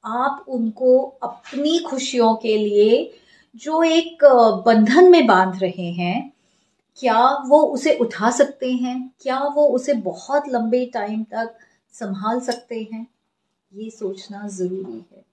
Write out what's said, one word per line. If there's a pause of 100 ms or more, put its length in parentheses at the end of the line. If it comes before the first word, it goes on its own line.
आप
उनको (220)
अपनी
खुशियों
के
लिए (420)
जो
एक,
अ, (160)
बंधन
में
बांध
रहे
हैं, (640)
क्या
वो
उसे
उठा
सकते
हैं?
क्या
वो
उसे
बहुत
लंबे
टाइम
तक (340)
संभाल
सकते
हैं? (680)
ये
सोचना
ज़रूरी
है।